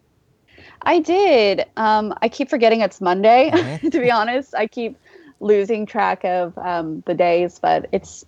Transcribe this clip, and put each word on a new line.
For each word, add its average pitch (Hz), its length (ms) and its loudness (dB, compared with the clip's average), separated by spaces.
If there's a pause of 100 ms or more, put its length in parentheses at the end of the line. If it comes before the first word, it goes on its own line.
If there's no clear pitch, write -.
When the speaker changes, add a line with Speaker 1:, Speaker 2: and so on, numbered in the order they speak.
(840)
Speaker 1:
I 339 180 2
did. 311 640 2 (140)
Um, 214 420 0
I 233 80 0
keep 269 220 -8
forgetting 226 320 2
it's - 180 -4
Monday, 220 500 4
<laughs> - 40 0
Speaker 2:
Mm-hmm. 277 340 -2
Speaker 1:
to 302 120 -2
be 247 100 0
honest. 240 440 -2
I 220 120 -4
keep 233 320 -10 (420)
losing 208 460 0
track 190 400 -4
of, 180 320 -4
um, 170 480 -6
the 175 80 -2
days, 175 440 0
but 160 320 -2
it's, - 380 -8